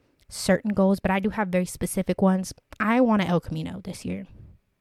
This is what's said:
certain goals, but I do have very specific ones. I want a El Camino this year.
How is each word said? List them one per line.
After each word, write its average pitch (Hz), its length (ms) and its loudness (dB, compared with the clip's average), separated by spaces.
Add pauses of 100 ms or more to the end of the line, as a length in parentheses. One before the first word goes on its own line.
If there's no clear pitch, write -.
(280)
certain - 460 0
goals, 190 280 2
but 190 100 0
I 196 80 0
do 202 120 -2
have 202 180 -2
very 180 160 0
specific - 560 -4
ones. 190 320 2 (260)
I 226 220 2
want 220 200 4
a 180 60 0
El 175 140 2
Camino 156 400 -8
this 185 240 -12
year. 185 220 -8 (540)